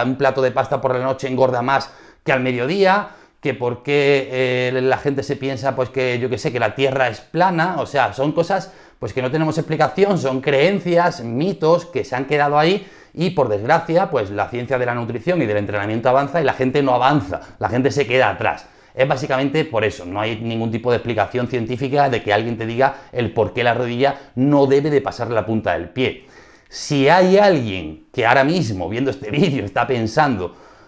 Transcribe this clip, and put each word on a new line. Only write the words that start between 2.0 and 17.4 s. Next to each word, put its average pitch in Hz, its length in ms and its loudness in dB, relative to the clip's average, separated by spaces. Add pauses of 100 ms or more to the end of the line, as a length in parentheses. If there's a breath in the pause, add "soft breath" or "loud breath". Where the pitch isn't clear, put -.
que 147 80 0
al 127 80 2
mediodía, 151 720 0 (280 loud breath)
que 131 140 -2
por 120 280 -4
qué, 143 480 2
eh, 127 520 0
la 131 160 2
gente 139 240 -2
se 139 140 -4
piensa, 131 380 -4
pues, 127 140 -2
que, 127 300 -2
yo 123 100 -2
qué 120 80 -4
sé, 143 160 -4
que 123 80 -2
la 107 140 -2
Tierra 131 340 0
es 107 140 -10
plana. 175 560 0
O 120 80 -2
sea, 120 260 0
son 139 200 -2
cosas, 170 380 -2 (280 loud breath)
pues, 113 160 -8
que 123 80 -4
no 127 80 -2
tenemos 156 260 0
explicación, 156 640 2
son 131 240 -2
creencias, 170 840 2
mitos 160 640 0
que 117 180 -4
se 123 120 -6
han 135 100 -4
quedado 147 320 2
ahí 180 280 2 (280 loud breath)
y, 175 160 -2
por 139 180 2
desgracia, 160 600 0
pues, 113 180 0
la 101 220 -4
ciencia 120 260 -4
de 123 80 0
la 120 100 -2
nutrición 120 460 -2
y 120 60 2
del 104 100 0
entrenamiento 104 540 -2
avanza 139 320 2
y - 20 2
la 127 80 2
gente 131 300 0
no 139 100 2
avanza, 123 480 2 (200 loud breath)